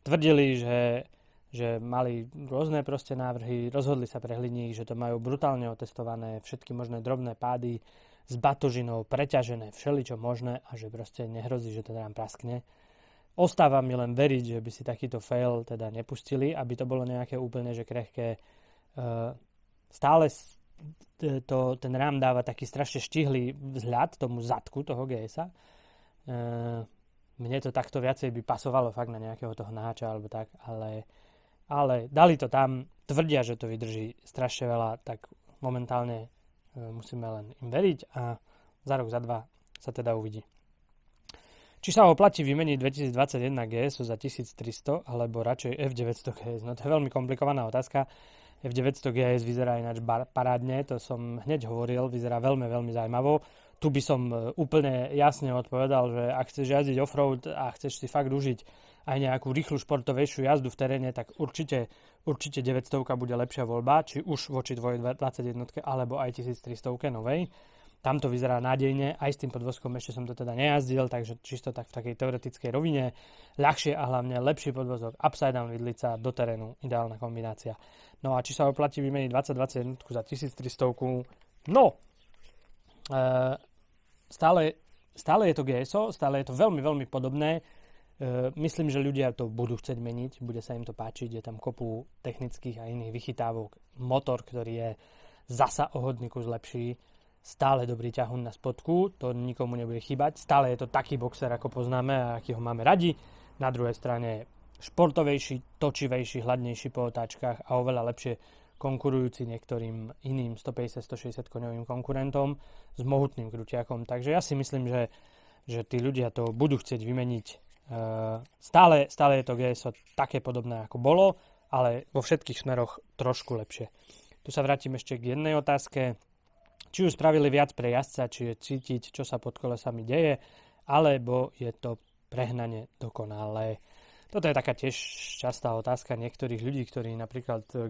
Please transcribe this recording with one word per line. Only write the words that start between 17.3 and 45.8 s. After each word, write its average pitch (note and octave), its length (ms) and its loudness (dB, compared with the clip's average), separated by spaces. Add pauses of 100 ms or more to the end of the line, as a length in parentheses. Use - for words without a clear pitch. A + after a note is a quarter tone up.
úplne, B2 340 -4
že A#2 140 -6
krehké. A#2 500 -4
E, - 20 -14 (1500)
stále D#3 400 6
s-, - 300 -14 (580)
t-, C#3 260 -4
to, B2+ 380 0
ten B2+ 140 -4
rám C#3 260 2
dáva B2+ 240 4
taký - 240 -8
strašne C#3 320 -4
štihlý C3+ 560 0
vzhľad C3 640 -2
tomu A#2+ 240 -4
zadku B2 400 -4
toho C3 240 -4
G A#2 160 -4
S A2 160 -8
a. E3+ 60 -4
E, F3+ 60 -16 (1900)
mne B2 240 -2
to C3+ 80 -4
takto B2+ 300 -2
viacej C3 320 0
by A#2 100 -6
pasovalo B2 480 0
fakt A#2 160 -6
na A2 140 -10
nejakého A2+ 340 -8
toho A2 160 -10
hnáča A2+ 380 -6
alebo G#2+ 180 -8
tak, A2 240 -10 (140)
ale, A2 420 -10 (600)
ale C3 420 2
dali D#3+ 240 10
to C3 140 -2
tam, C3 340 2 (240)
tvrdia, D3 380 4
že A#2+ 100 -4
to A#2 140 -6
vydrží A2 500 -6
strašne - 480 -4
veľa, A2+ 380 -2
tak A2+ 180 -10 (400)
momentálne, B2 640 -4 (480)
e, - 60 -14
musíme A2+ 420 -10 (160)
len G#2+ 60 -14 (160)
im A#2+ 100 -10
veriť E3 380 2 (100)
a A#2+ 160 -4 (480)
za C#3 140 -2
rok, A#2+ 100 -4
za A#2+ 140 -4
dva A#2 180 -4 (400)
sa B2 140 -10
teda A#2+ 180 -2
uvidí. G#2+ 320 -6 (1400)
Či - 160 0
sa A3 80 12
oplatí F3+ 400 10
vymeniť C#3+ 320 2
dvetisícdvadsaťjeden C3+ 880 0
G A#2 240 0
S C3+ 120 -6
O B2+ 40 -4
za A2+ 160 -4
tisíc B2+ 320 -8
tristo C#3 560 -4
alebo A#2 320 -2
radšej B2 400 -2